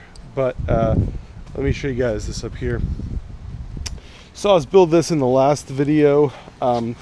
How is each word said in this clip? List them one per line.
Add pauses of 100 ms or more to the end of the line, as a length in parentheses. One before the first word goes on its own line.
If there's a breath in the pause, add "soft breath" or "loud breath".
(360 loud breath)
but, (140)
uh, (640 loud breath)
let
me
show
you
guys
this
up
here. (1500 loud breath)
So
I
was
build
this
in
the
last
video. (300 loud breath)
Um,